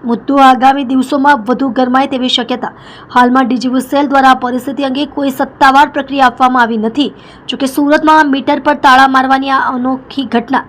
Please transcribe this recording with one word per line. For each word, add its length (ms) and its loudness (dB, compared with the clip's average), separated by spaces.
મુદ્દો 320 -2
આગામી 480 4
દિવસોમાં 640 0
વધુ 200 -2
ગરમાય 380 0
તેવી 220 -4
શક્યતા. 440 -4
હાલમાં 340 2
ડી 80 -2
જી 120 -4
વી 120 0
સી 160 -4
એલ 100 0
દ્વારા 240 2
આ 40 6
પરિસ્થિતિ 480 -6
અંગે 240 -4
કોઈ 240 -4
સત્તાવાર 580 0
પ્રક્રિયા 380 -2
આપવામાં 360 0
આવી 140 -2
નથી. 360 -2
જોકે, 180 -6
સુરતમાં 640 2
મીટર 300 -2
પર 140 0
તાળા 340 4
મારવાની 420 0
આ 240 0
અનોખી 500 -6
ઘટના 440 -4